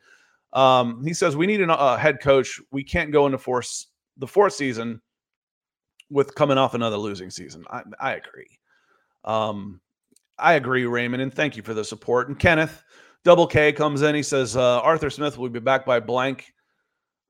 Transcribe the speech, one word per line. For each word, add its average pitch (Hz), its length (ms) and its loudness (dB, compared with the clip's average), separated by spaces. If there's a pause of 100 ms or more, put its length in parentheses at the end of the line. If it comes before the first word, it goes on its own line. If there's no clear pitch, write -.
(520)
Um, 127 500 2
he 165 120 -6
says, 165 200 0
"We 160 120 -2
need 208 160 0
a, 165 100 0
uh, 139 240 2
head 143 240 0
coach. 135 400 2 (100)
We 135 140 -8
can't 160 260 -6
go 147 140 4
into 135 140 -2
fourth, - 480 -6 (320)
the 131 80 -10
fourth 196 260 2
season 117 480 -6 (1120)
with 139 240 -2
coming 143 240 2
off 131 160 2
another 113 240 -2
losing 98 320 -8
season." 82 400 -18
I, 123 140 -12 (140)
I 131 180 -6
agree. - 420 -20 (640)
Um, 104 560 -6 (580)
I 165 160 4
agree, 127 300 0
Raymond, 120 380 -2
and 135 100 -6
thank 143 240 -4
you 110 60 -14
for 113 100 -10
the 107 120 -4
support. 120 440 -2
And 139 100 -10
Kenneth, 160 460 0 (400)
Double 170 220 8
K, 151 260 4
comes 147 300 0
in. 151 120 2
He 151 80 -2
says, 127 360 -2
uh, 123 220 2
"Arthur 156 280 2
Smith 139 300 -6
will 123 100 -6
be 120 100 -10
back 131 280 0
by 123 140 2
blank." 127 520 -4 (760)